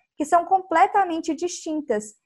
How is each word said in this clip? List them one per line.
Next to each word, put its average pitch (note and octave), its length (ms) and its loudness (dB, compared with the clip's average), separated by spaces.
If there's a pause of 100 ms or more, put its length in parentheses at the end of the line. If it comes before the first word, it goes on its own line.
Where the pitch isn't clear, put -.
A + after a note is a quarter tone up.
(160)
que D4+ 100 -4
são E4+ 200 2
completamente F4+ 880 2
distintas D4 800 -6 (120)